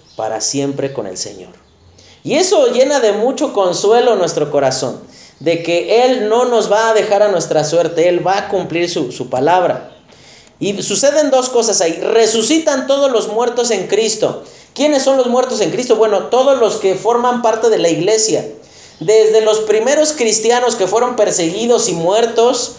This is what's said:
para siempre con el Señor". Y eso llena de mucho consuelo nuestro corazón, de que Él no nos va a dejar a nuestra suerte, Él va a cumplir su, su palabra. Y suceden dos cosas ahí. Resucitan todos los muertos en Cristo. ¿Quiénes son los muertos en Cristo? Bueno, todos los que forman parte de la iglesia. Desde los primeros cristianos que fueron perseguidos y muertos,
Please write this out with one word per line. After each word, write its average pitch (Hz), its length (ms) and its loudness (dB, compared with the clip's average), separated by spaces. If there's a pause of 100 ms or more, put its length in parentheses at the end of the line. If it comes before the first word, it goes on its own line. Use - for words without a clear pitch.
(160)
para 110 260 -6
siempre 135 500 -4
con 113 140 -8
el 92 120 -12
Señor". 95 340 -14 (720)
Y 202 120 -4
eso 330 320 2
llena 262 320 0
de 220 120 2
mucho 254 420 -2
consuelo 208 640 2
nuestro 156 340 -2
corazón, 131 520 -2 (380)
de 165 220 -2
que 190 440 2
Él 220 240 0
no 240 160 2
nos 226 260 0
va 226 180 2
a 220 40 2
dejar 208 280 2
a 208 60 4
nuestra 160 360 0
suerte, 165 460 0
Él 170 160 0
va 190 120 0
a 202 100 -6
cumplir 170 420 -4
su, 147 220 -4
su - 180 -10
palabra. 156 640 0 (680)
Y 190 220 -4
suceden 285 480 0
dos 254 200 2
cosas 226 320 0
ahí. 170 200 0
Resucitan 262 840 0
todos 277 240 2
los 220 160 0
muertos 233 420 -2
en 196 180 -2
Cristo. 202 560 -2 (300)
¿Quiénes 277 300 0
son 269 140 2
los 254 100 2
muertos 240 320 0
en 165 120 0
Cristo? 214 260 0
Bueno, 208 320 0
todos 262 280 4
los 220 200 0
que 190 180 0
forman 240 460 0
parte 220 280 0
de 208 80 4
la 165 120 2
iglesia. 165 580 0 (540)
Desde 214 400 4
los 214 180 2
primeros 269 540 0
cristianos 233 640 0
que 185 120 0
fueron 240 300 0
perseguidos 202 720 0
y 175 40 -4
muertos, 226 840 0